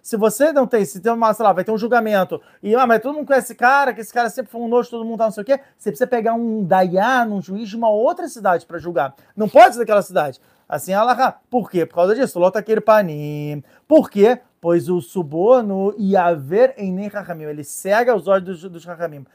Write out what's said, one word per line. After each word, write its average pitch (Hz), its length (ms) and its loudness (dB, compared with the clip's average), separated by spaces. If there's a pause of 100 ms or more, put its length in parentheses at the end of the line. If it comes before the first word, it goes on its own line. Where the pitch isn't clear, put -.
Se - 120 -8
você 220 380 2
não 269 140 2
tem, 208 180 2
se 185 140 -10
tem 214 120 -2
uma, 226 220 2
sei 226 100 -6
lá, 202 80 6
vai 180 120 0
ter 220 80 -4
um 220 60 -2
julgamento, 214 640 0 (220)
e, 208 140 0
"Ah, 262 100 4
mas 226 160 4
todo 277 140 -6
mundo 302 100 -8
conhece 269 220 2
esse 233 80 -16
cara, 262 360 2
que 220 100 -10
esse - 120 -16
cara 240 160 0
sempre 233 220 -12
foi 233 100 -10
um 233 60 -6
nojo, 240 220 0
todo 233 140 -10
mundo 226 140 -8
tá 220 80 0
não 214 60 0
sei 208 100 -10
o 202 40 -8
quê", 269 140 0 (180)
você - 120 -8
precisa 254 180 -4
pegar 233 280 -2
um 220 280 -4
dayan, 190 640 2
um 208 160 -6
juiz 202 260 -10
de 196 80 -12
uma 233 140 0
outra 285 400 0
cidade 190 360 -2
pra 175 120 -12
julgar. 156 380 -4 (200)
Não 208 140 -2
pode 330 240 8
ser 233 60 -8
daquela 208 240 0
cidade. 156 360 -4 (300)
Assim, 156 240 -8
Allahá. 226 460 0 (100)
Por 233 200 -2
quê? 165 160 0
Por - 100 -12
causa 185 200 2
disso. 233 240 -2
Lotakir 214 420 0
panim. 147 840 0 (240)
Por 294 220 6
quê? 226 300 4 (200)
Pois 170 300 0
o 180 100 0
suborno 196 960 0
e 196 220 0
haver 175 580 0
em 196 160 -8
nem 196 160 -8
Rahamim, 180 360 -12
ele 151 200 -10
cega 226 520 -2
os 170 120 -4
olhos 190 340 -2
dos, 185 100 -16
dos 165 120 -18
Rahamim. 160 400 -12 (120)